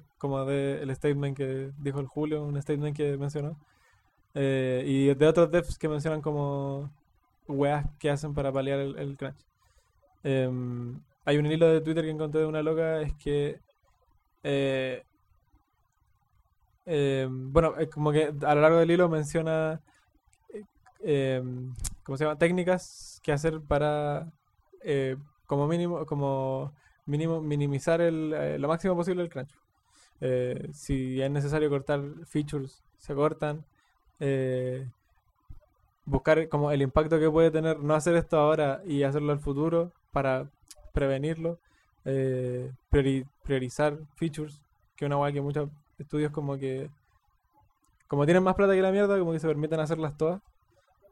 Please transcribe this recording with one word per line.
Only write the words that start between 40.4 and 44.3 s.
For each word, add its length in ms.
prevenirlo. 680
Eh, 640
priori-, 360
priorizar 520
features, 440